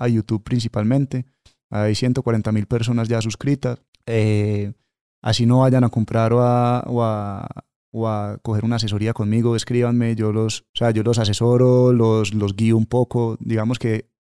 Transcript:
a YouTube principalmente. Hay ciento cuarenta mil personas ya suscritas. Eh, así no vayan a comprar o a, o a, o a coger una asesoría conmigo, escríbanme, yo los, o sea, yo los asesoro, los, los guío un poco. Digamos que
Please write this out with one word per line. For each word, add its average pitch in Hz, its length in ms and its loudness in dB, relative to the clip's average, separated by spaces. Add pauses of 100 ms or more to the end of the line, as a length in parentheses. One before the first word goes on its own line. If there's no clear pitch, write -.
a 120 80 -2
YouTube 110 340 0
principalmente. 123 840 -2 (440)
Hay 107 240 0
ciento 127 280 0
cuarenta 110 300 0
mil 107 140 0
personas 113 420 -2
ya 113 120 0
suscritas. 123 580 -4 (280)
Eh, 104 640 0 (480)
así 113 240 0
no 123 160 4
vayan 131 240 4
a 117 60 0
comprar 113 420 0
o 120 100 4
a, 123 440 0
o 120 160 -2
a, 104 440 -4 (460)
o 113 160 -4
a 104 320 -6
coger 107 240 -2
una 117 120 0
asesoría 107 360 -2
conmigo, 113 440 0
escríbanme, 120 580 0
yo 107 180 -2
los, 110 280 -2
o - 180 -18
sea, 117 140 2
yo 107 100 0
los 113 160 2
asesoro, 123 720 4
los, 110 400 2
los 101 240 -2
guío 113 220 4
un 110 80 2
poco. 117 540 -2
Digamos 113 380 -2
que 110 300 -4 (220)